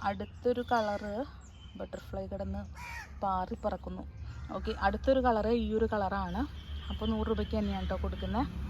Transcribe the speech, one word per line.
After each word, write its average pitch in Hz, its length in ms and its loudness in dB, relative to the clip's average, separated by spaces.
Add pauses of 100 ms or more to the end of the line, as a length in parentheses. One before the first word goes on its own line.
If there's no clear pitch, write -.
(100)
അടുത്തൊരു 233 640 0
കളറ് 208 420 2 (680)
ബട്ടർഫ്ലൈ 190 440 -6 (100)
കിടന്ന് 196 280 -4 (640)
പാറി 190 400 2
പറക്കുന്നു. 185 400 -2 (520)
ഓക്കെ, 208 160 -2 (140)
അടുത്തൊരു 262 400 6
കളറ് 220 260 6 (120)
ഈ - 20 0 (120)
ഒരു 220 140 6
കളറാണ്. 196 500 0 (480)
അപ്പോൾ - 220 -2
നൂറ് 214 180 2
രൂപയ്ക്ക് 214 280 2
തന്നെയാണ് 196 300 0
കേട്ടോ 190 140 2
കൊടുക്കുന്നത്. 196 440 0 (240)